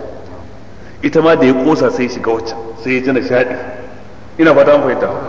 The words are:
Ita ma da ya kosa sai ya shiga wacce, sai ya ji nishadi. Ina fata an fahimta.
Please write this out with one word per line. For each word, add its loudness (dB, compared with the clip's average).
Ita 2
ma 6
da 4
ya 6
kosa 2
sai -2
ya -2
shiga -4
wacce, -4
sai -4
ya 0
ji -2
nishadi. 0
Ina 4
fata 6
an 2
fahimta. -2